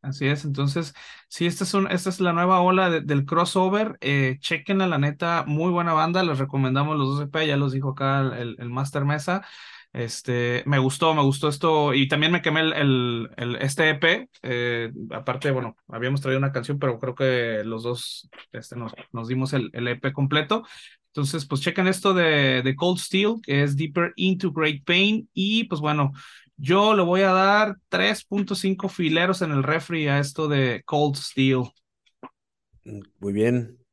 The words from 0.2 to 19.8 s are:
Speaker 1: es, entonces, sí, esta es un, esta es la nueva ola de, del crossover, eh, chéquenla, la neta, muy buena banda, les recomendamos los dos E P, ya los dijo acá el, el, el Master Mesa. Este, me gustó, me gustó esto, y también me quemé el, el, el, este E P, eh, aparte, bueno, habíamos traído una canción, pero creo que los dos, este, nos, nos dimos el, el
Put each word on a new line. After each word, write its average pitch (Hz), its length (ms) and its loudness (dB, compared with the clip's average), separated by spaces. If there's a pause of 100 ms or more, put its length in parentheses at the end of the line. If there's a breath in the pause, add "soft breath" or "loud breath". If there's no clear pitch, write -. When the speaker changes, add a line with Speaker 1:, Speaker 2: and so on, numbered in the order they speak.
Speaker 1:
es, 143 180 0
entonces, 143 500 -2 (340 loud breath)
sí, - 180 -2
esta 175 180 -2
es 185 100 -2
un, 196 160 2
esta 185 180 0
es 180 120 -4
la 175 120 2
nueva 180 280 4
ola 185 280 4
de, 165 140 2
del 143 240 0
crossover, 185 720 0
eh, 139 400 0
chéquenla, 190 460 -2
la 160 120 0
neta, 147 480 0
muy 156 240 0
buena 170 220 0
banda, 170 300 2
les 156 160 0
recomendamos 135 580 0
los 139 200 0
dos 147 100 -4
E - 20 -12
P, 156 180 0
ya 143 120 2
los 139 140 0
dijo 135 180 -4
acá 135 300 0
el, 131 120 0
el, 120 260 -8
el 120 120 -10
Master 139 340 -4
Mesa. 151 380 -2 (500 loud breath)
Este, 120 760 -4
me 143 120 2
gustó, 139 360 2
me 147 80 4
gustó 139 260 2
esto, 147 460 2
y 139 140 2
también 156 240 2
me 175 100 0
quemé 160 180 2
el, 160 120 2
el, 123 640 0
el, 120 200 -4
este 156 340 0
E 151 60 0
P, 180 320 0 (140)
eh, 120 500 -4 (180)
aparte, 135 400 -4
bueno, 123 260 -4 (120)
habíamos 131 340 -4
traído 131 160 -2
una 139 140 0
canción, 139 260 -6
pero 131 200 -2
creo 127 160 -6
que 120 500 0
los 113 180 -6
dos, - 480 -8 (220)
este, 117 240 -14
nos, 113 160 -10 (200)
nos 113 160 -10
dimos 131 240 -2
el, 123 220 -2
el 120 140 -4